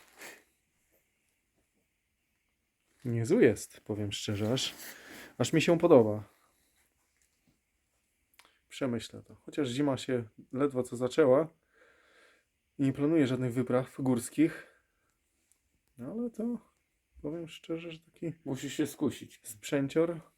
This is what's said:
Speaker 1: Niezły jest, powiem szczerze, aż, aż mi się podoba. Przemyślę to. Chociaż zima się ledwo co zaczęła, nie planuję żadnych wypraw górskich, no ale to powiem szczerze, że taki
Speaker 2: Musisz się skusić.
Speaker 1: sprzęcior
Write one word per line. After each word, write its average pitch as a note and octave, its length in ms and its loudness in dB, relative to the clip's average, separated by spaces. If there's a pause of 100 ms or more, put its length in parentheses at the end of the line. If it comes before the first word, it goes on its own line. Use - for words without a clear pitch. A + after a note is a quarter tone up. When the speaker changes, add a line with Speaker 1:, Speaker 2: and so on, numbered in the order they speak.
(3000)
Speaker 1:
Niezły A#2+ 380 2
jest, - 380 4
powiem G#2 320 -6
szczerze, G#2+ 400 -4
aż, - 220 -4 (640)
aż B2 140 0
mi D#3 100 4
się E3+ 160 4
podoba. A2+ 440 6 (2500)
Przemyślę A#2+ 540 -6
to. - 140 -20 (100)
Chociaż C#3+ 220 -4
zima C3+ 280 0
się A#2+ 280 -4 (280)
ledwo C3 300 -2
co B2 140 -10
zaczęła, C3+ 520 4 (1300)
nie C3+ 140 2
planuję C#3+ 340 2
żadnych B2+ 260 -2
wypraw B2 480 0
górskich, C3+ 640 0 (1300)
no B2+ 140 -12
ale A#3 180 -6
to A#3 280 -6 (640)
powiem D#3+ 260 -8
szczerze, E3 420 -10
że D#3+ 80 -14
taki - 340 -10 (120)
Speaker 2:
Musisz C3+ 300 -6
się D3+ 120 0
skusić. - 560 -6
Speaker 1:
sprzęcior D#3+ 800 -2 (180)